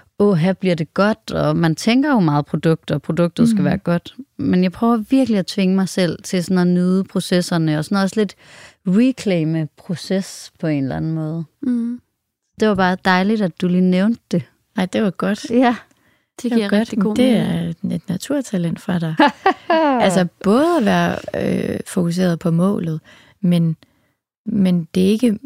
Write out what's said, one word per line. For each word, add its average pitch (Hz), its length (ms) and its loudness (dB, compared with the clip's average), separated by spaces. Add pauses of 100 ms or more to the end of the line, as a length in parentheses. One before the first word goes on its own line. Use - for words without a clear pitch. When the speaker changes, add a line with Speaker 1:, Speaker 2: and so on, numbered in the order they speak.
(180)
Speaker 1:
åh, 208 180 4
her 185 160 2
bliver 185 220 -2
det 160 200 -6
godt, 202 360 -2
og 151 260 0
man 165 180 2
tænker 262 360 0
jo 240 100 2
meget 147 260 2
produkt, - 440 -2
og 147 120 -2
produktet 175 460 0
skal 220 120 2
Speaker 2:
Mm. 185 40 0
Speaker 1:
være 185 140 0
godt. - 360 -4 (220)
Men 185 260 0
jeg 185 100 0
prøver 233 240 0
virkelig 226 420 0
at 175 80 -2
tvinge 190 280 0
mig 190 140 0
selv 175 340 -2
til 180 220 -4
sådan 185 140 0
at 180 80 2
nyde 180 380 2
processerne, 170 720 -2
og 156 60 -4
sådan 202 180 -2
også 196 180 -2
lidt 202 140 -4 (520)
reclaime 180 880 0
proces - 840 -8
på 175 60 -4
en 147 160 0
eller 135 140 -4
anden 160 160 -4
måde. 160 320 -6 (180)
Speaker 3:
Mm. 240 380 -4 (600)
Speaker 1:
Det 220 80 4
var 208 60 2
bare 185 300 2
dejligt, 196 380 2
at 170 180 -4
du 185 80 0
lige 180 120 2
nævnte 185 400 2 (100)
det. 175 120 0 (340)
Speaker 2:
Ej, 185 100 0
det 220 160 -2
var 196 80 0
godt. 196 400 -4
Speaker 1:
Ja. 240 260 2 (680)
Speaker 3:
Det 240 80 -4
Speaker 2:
Det - 20 -2
Speaker 3:
giver 214 180 0
Speaker 2:
var 208 80 2
Speaker 3:
rigtig 226 200 0
Speaker 2:
godt. 190 60 2
Speaker 3:
god 214 120 0
Speaker 2:
Det 254 160 4 (480)
Speaker 3:
mening. 180 120 -4
Speaker 2:
er 175 40 -2
et - 120 -8
naturtalent 180 720 -4
fra 180 180 -4
dig. 165 200 -4
Speaker 1:
<laughs> 311 60 6 (760)
Speaker 2:
Altså, 185 260 2 (160)
både 294 360 4
at 226 60 2
være, 175 340 2 (560)
øh, - 120 -6
fokuseret 170 520 0
på 170 120 -2
målet, 170 500 0 (400)
men, 170 360 2 (720)
men 185 480 0
det 185 100 2
er 190 40 4
ikke 220 380 0